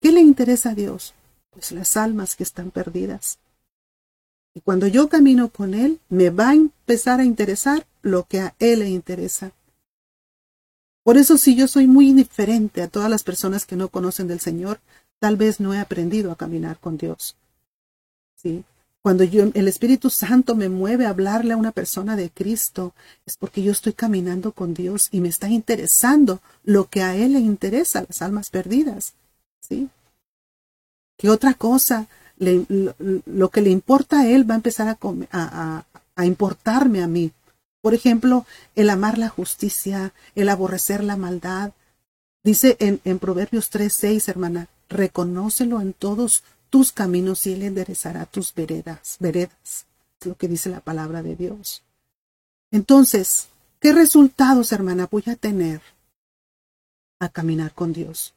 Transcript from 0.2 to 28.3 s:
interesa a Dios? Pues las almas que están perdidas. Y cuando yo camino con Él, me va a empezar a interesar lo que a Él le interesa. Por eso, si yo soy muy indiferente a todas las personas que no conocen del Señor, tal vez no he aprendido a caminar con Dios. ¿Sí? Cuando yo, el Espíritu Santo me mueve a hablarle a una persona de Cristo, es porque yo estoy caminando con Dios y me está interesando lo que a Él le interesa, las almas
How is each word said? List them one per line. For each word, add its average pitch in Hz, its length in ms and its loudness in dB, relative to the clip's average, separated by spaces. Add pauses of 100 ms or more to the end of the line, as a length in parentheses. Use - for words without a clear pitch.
interesa 247 480 6
a 214 60 -6
Dios? 202 380 -8 (360)
Pues - 240 -14
las 185 240 -2
almas 214 400 -4
que 185 60 -8
están 180 280 -12
perdidas. 185 680 -8 (1160)
Y - 80 -18
cuando 190 260 0
yo 262 220 4
camino 262 400 6
con 196 240 -6
Él, 269 340 -2
me 180 220 4
va 208 200 2
a 277 40 6
empezar 254 680 2
a 262 60 2
interesar 233 600 -2 (160)
lo 185 220 -2
que - 160 -6
a 190 200 -8
Él 233 200 4
le 202 100 -2
interesa. 180 640 -8 (1500)
Por 240 140 6
eso, 285 200 8
si 262 180 6
yo 262 120 4
soy 269 180 4
muy 269 240 8
indiferente 220 720 2
a 170 60 -6
todas 208 220 -4
las 220 140 -2
personas 190 420 -4
que 185 100 -10
no 185 140 -4
conocen 185 380 -6
del 175 120 -8
Señor, 180 400 -6 (400)
tal 214 160 0
vez 214 240 0
no 196 140 -2
he 202 60 -4
aprendido 180 520 -4
a 165 60 -12
caminar 165 420 -8
con 170 180 -8
Dios. - 380 -10 (1000)
¿Sí? 170 280 -10 (380)
Cuando 185 240 4
yo, 208 280 2
el 196 140 0
Espíritu 247 420 2
Santo 247 460 2
me 196 140 -2
mueve 208 360 -2
a 220 40 0
hablarle 208 440 -2
a 226 40 -2
una 220 160 -2
persona 190 420 -6
de 180 140 -6
Cristo, 190 640 -6 (320)
es - 100 -14
porque - 280 -8
yo 202 100 0
estoy - 180 -4
caminando 190 640 -4
con 175 200 -8
Dios 180 380 -6
y 190 80 -2
me 175 80 -2
está 202 220 -6
interesando 226 920 2 (220)
lo 202 260 2
que 196 120 -2
a 185 160 -2
Él 247 160 2
le 277 60 2
interesa, 208 680 -2
las - 140 -12
almas 202 280 -6